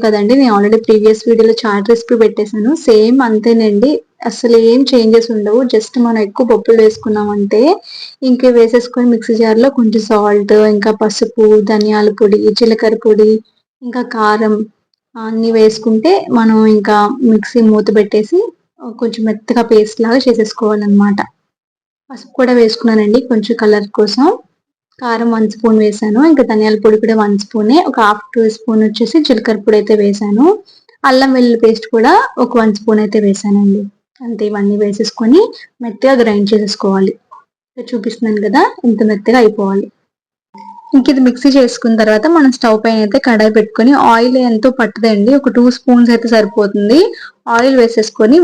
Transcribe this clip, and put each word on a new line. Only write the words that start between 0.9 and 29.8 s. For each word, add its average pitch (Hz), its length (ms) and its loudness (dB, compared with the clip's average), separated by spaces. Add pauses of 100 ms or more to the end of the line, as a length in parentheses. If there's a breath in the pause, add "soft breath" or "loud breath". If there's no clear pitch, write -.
వీడియోలో 220 340 2
చాట్ 202 300 -4
రెసిపీ 233 320 -2
పెట్టేశాను. 214 480 -2 (160)
సేమ్ 233 300 4 (100)
అంతేనండి, 220 640 0 (380)
అసలు 233 280 0 (140)
ఏం 262 100 2 (100)
చేంజెస్ 233 440 2
ఉండవు. 208 260 0 (120)
just 220 220 -4 (120)
మనం 226 200 -2
ఎక్కువ 240 240 -4
పప్పులు 226 320 2
వేసుకున్నామంటే 208 800 -2 (680 loud breath)
ఇంకే 254 280 2
వేసేసుకొని 240 560 0
మిక్సీ 226 280 -2
జార్‌లో 226 280 2 (100)
కొంచెం 220 300 0
సాల్ట్, 208 440 0 (220)
ఇంకా 214 260 0
పసుపు, 220 460 0 (240)
ధనియాల 214 480 0
పొడి, 208 200 2 (200)
జీలకర్ర 220 460 0
పొడి, 214 260 4 (560)
ఇంకా 240 160 -8 (140)
కారం 214 380 0 (600)
అన్నీ 226 440 -4
వేసుకుంటే 220 540 0 (260)
మనం 220 200 2 (180)
ఇంకా 208 200 0 (360)
మిక్సీ 214 280 -2 (100)
మూత 214 160 0 (120)
పెట్టేసి 214 400 -2 (600)
కొంచెం 226 280 -6
మెత్తగా 220 440 -2
పేస్ట్ 214 320 2
లాగా 233 220 0
చేసేసుకోవాలన్నమాట. 208 920 0 (920)
పసుపు - 300 -20
కూడా 247 200 -2
వేసుకున్నానండి 220 600 0 (120)
కొంచెం 220 300 -2
కలర్ 208 260 0 (100)
కోసం. 214 300 0 (760)
కారం 233 320 -4
వన్ 220 180 0
స్పూన్ 220 300 0
వేసాను, 214 460 -2
ఇంకా 277 220 4
ధనియాల 214 320 0
పొడి 214 200 4
కూడా 226 180 0
వన్ 208 220 0
స్పూనే, 220 340 0 (120)
ఒక - 160 -8
హాఫ్ 214 180 -2 (100)
టీ 233 80 0 (140)
స్పూన్ 220 320 -2
వచ్చేసి 226 300 -2 (100)
జీలకర్ర 220 380 -2
పొడి 214 140 2
అయితే 208 220 0